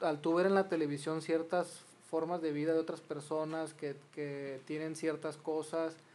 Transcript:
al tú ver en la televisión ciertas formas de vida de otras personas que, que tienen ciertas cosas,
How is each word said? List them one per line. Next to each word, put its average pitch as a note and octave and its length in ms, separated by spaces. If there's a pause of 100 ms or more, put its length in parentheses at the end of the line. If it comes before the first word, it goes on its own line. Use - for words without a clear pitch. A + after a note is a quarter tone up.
al D#3 180
tú E3 140
ver F3+ 140
en G3 80
la F#3+ 120
televisión D#3 540
ciertas E3 600 (280)
formas D#3+ 320
de D#3+ 100
vida D3+ 220
de D#3+ 60
otras D#3+ 220
personas D#3 720
que, C#3+ 220 (180)
que C#3 520
tienen D#3 300
ciertas D3+ 420
cosas, D#3+ 580 (200)